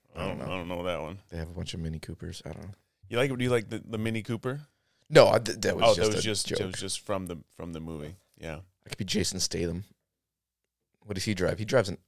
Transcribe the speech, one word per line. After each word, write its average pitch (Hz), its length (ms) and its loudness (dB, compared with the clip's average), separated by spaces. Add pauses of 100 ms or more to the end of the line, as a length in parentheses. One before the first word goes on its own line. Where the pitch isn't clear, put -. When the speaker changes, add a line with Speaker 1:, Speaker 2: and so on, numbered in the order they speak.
(160)
Speaker 1:
I 87 120 -6
don't, 76 140 -6
I 65 40 -6
don't 87 220 -6
know 87 160 -4
that 87 180 -2
one. 80 160 -8 (120)
Speaker 2:
They 85 80 -8
have 82 120 -6
a 85 40 -12
bunch 85 200 -8
of 87 80 -8
Mini 80 180 -6
Coopers. 82 460 -12
I - 40 -12
don't - 140 -12
know. 95 80 -12 (380)
Speaker 1:
You 113 80 -4
like, 131 200 2
do 123 60 -2
you 123 60 2
like 117 200 2
the, 110 160 -6
the 110 120 -6
Mini 110 260 -2
Cooper? 127 380 -4 (480)
Speaker 2:
No, 143 180 12
I, 104 120 8
th-, 123 200 -4
that 95 160 2
was 104 80 0
Speaker 1:
Oh, 117 100 8
Speaker 2:
just 98 40 2
Speaker 1:
that 110 100 4
was 104 120 2
Speaker 2:
a - 20 2
Speaker 1:
just, 104 260 -2
Speaker 2:
joke. - 120 0
Speaker 1:
that 98 80 -2
was 92 120 -8
just 95 220 -6
from 95 260 -4
the, 87 100 -8 (180)
from 85 180 -10
the 80 80 -8
movie. 80 340 -8 (240)
Yeah. 80 200 -8 (260)
Speaker 2:
I - 40 -16
could - 80 -10
be 101 80 -6
Jason 92 340 0
Statham. 87 440 -2 (1160)
What 104 140 -6
does 92 100 -4
he 110 80 2
drive? 87 260 0
He 107 60 -6
drives 110 240 2
an 85 80 -6 (100)